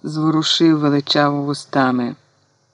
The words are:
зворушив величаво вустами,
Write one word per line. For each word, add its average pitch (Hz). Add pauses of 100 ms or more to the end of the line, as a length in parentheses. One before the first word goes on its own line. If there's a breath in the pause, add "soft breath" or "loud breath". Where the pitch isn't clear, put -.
зворушив 156
величаво 143
вустами, 131 (580)